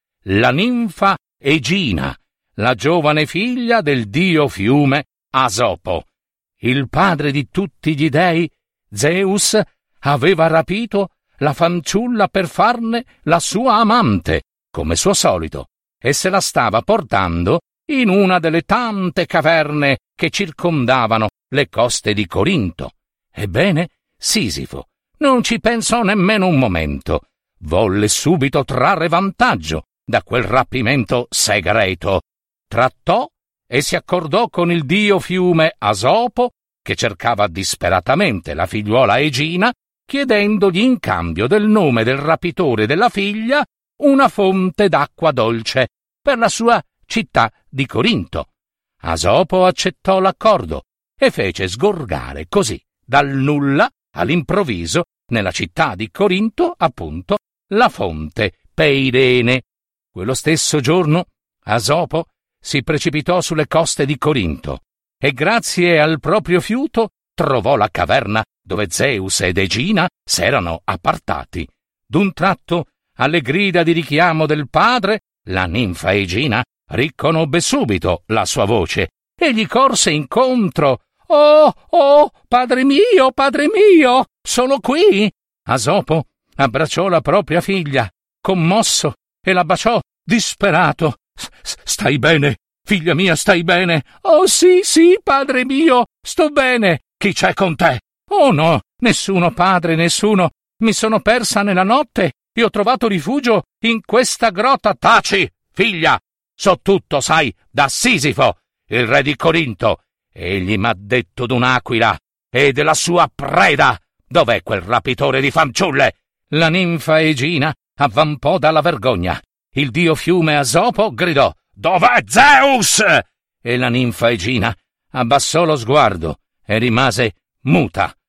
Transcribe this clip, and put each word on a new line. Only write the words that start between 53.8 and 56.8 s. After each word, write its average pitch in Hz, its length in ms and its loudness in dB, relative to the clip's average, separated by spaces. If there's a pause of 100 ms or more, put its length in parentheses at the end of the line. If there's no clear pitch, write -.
all'improvviso, 139 920 -2 (220)
nella 101 240 -2
città - 440 -4
di 104 160 -10
Corinto, 214 640 -2
appunto, 90 640 -4 (320)